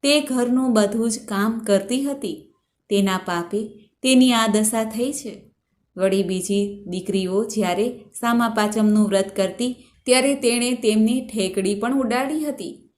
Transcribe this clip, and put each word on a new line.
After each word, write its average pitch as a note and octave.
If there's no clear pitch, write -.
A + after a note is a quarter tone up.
તે C#4+
ઘરનું B3+
બધું A3
જ -
કામ G#3+
કરતી A3
હતી. C#4
તેના G3
પાપે F#3
તેની B3+
આ A3+
દશા G#3+
થઈ A3+
છે." -
વળી F#3+
બીજી G3+
દીકરીઓ F#3
જ્યારે G#3+
સામા A#3
પાંચમનું G#3+
વ્રત G3
કરતી A#3+
ત્યારે B3+
તેણે B3
તેમની A3+
ઠેકડી F#3+
પણ B3
ઉડાડી C4+
હતી. -